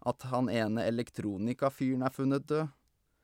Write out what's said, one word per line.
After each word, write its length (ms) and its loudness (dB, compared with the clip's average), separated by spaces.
at 220 -2
han 180 2
ene 400 0
elektronikafyren 1200 -2
er 80 -2
funnet 320 0
død. 220 0